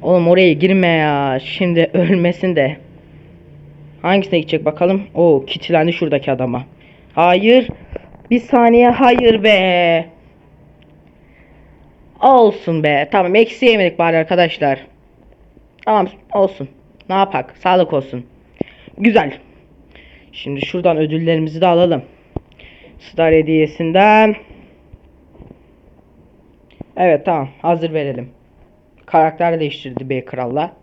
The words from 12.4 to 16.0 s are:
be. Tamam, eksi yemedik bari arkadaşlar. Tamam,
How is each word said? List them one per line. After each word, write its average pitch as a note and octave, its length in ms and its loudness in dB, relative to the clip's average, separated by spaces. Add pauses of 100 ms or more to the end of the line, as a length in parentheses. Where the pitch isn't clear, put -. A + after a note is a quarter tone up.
be. D3 300 0
Tamam, F#3 240 2
eksi A3+ 300 2
yemedik G3+ 320 2
bari E3 180 0
arkadaşlar. D#3+ 640 0 (1040)
Tamam, G#3 240 0 (240)